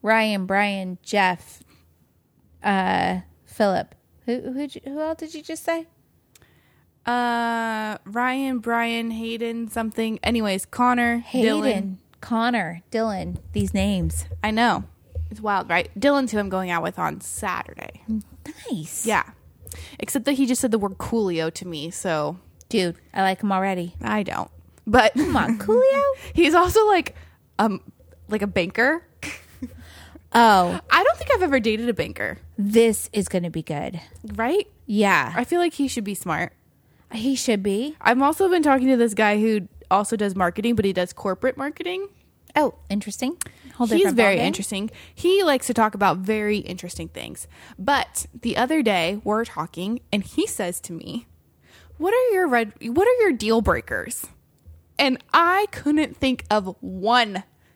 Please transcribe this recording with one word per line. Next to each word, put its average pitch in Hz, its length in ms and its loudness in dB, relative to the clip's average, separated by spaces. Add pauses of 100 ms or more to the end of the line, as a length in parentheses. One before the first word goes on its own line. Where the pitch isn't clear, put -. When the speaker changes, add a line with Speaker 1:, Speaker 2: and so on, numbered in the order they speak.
Speaker 1:
Ryan, 214 440 2
Brian, 196 580 -2
Jeff, 185 580 0 (1000)
uh, 185 560 0 (260)
Philip. - 480 0 (320)
Who, 240 140 -4 (140)
who, 285 140 -6 (180)
who 277 160 -8
else 311 180 -4
did 320 160 -12
you 302 80 -14
just 320 220 -12
say? 330 220 -2 (1160)
Speaker 2:
Uh, 233 1000 -2
Ryan, 254 540 -2
Brian, 233 520 -2
Hayden, 226 580 -6
something. 226 540 -4
Anyways, 208 420 0
Connor, 240 540 2
Speaker 1:
Hayden, 254 420 0
Speaker 2:
Dylan. 196 360 -2 (220)
Speaker 1:
Connor, 226 640 -2 (100)
Dylan. 190 460 -2 (160)
These 202 200 0
names. 190 520 0 (180)
Speaker 2:
I 220 80 0
know. 220 320 2 (480)
It's 214 80 -12
wild, 202 300 -2
right? 175 200 0 (100)
Dylan's 277 320 2
who 214 80 0
I'm 202 100 -2
going 185 200 -2
out 170 140 -2
with 175 160 -6
on 160 220 -4
Saturday. - 840 -10 (680)
Speaker 1:
Nice. 165 340 -8
Speaker 2:
Yeah. 214 180 2 (760)
Except 220 260 -4
that 285 80 2
he 269 120 2
just 240 160 0
said 247 100 0
the 220 80 2
word 190 180 -4
Coolio 170 560 -2
to 180 140 -12
me, 165 240 -8
so. 160 480 -2 (300)
Speaker 1:
Dude, 180 260 0 (180)
I 190 80 0
like 190 200 0
him 202 100 0
already. 185 500 -2
Speaker 2:
I 214 220 -2
don't. - 260 -6 (360)
But 220 280 6
Speaker 1:
Come 285 220 2
on, 226 240 2
Coolio. 508 440 4 (140)
Speaker 2:
<laughs> - 160 -14
he's 330 220 6
also, 359 320 6
like, 370 280 2 (440)
um, 98 220 0 (480)
like, 214 120 -2
a 208 60 -2
banker. 226 580 0 (1300)
Speaker 1:
Oh. 196 460 6 (100)
Speaker 2:
I 320 140 6
don't 659 140 2
think - 160 0
I've 403 80 2
ever 277 180 4
dated 220 300 0
a 226 40 0
banker. 107 440 -6 (200)
Speaker 1:
This 220 560 2
is 202 160 -2
gonna 175 200 -2
be 160 140 -6
good. 165 360 -6 (360)
Speaker 2:
Right? 269 320 -2 (180)
Speaker 1:
Yeah. 190 500 2
Speaker 2:
I 247 100 0
feel 349 140 0
like 349 140 0
he 277 140 -2
should 233 160 -6
be 196 120 -6
smart. 165 380 -4 (600)
Speaker 1:
He 240 220 -2
should 214 280 0
be. 220 380 -2
Speaker 2:
I've 240 200 2
also 320 280 2
been 349 140 2
talking 269 260 4
to 262 80 6
this 233 160 2
guy 208 260 2
who 214 280 0 (220)
also 202 280 0
does 196 180 -2
marketing, 202 400 0
but 208 100 2
he 196 80 0
does 180 200 -4
corporate 208 440 -4
marketing. 359 520 -8 (460)
Speaker 1:
Oh, 294 200 2 (140)
interesting. 214 480 -6 (380)
Whole 247 120 0
Speaker 2:
He's 277 120 2
Speaker 1:
different 359 180 4
Speaker 2:
very 202 180 6
Speaker 1:
ballgame. - 120 2
Speaker 2:
interesting. 208 440 -4 (240)
He 381 280 2
likes 285 240 2
to 247 60 -2
talk 214 220 2
about 190 220 2
very 208 400 0
interesting 175 500 -10
things. - 400 -14 (320)
But 247 460 -2 (160)
the 233 160 -4
other 294 240 2
day, 202 420 0
we're 214 220 -2
talking, 180 560 -8 (100)
and 208 120 -2
he - 240 -4
says 175 340 -6
to - 120 -14
me, - 340 -12 (680)
"What 359 160 0
are 508 200 4
your 370 140 2
red, 233 340 0
what 285 260 2
are 494 140 4
your 392 100 4
deal 226 300 2
breakers?" 151 640 -2 (760)
And 262 240 0 (100)
I 359 380 4
couldn't 302 460 0
think 262 340 -2
of 190 300 0
one. 196 640 0 (320)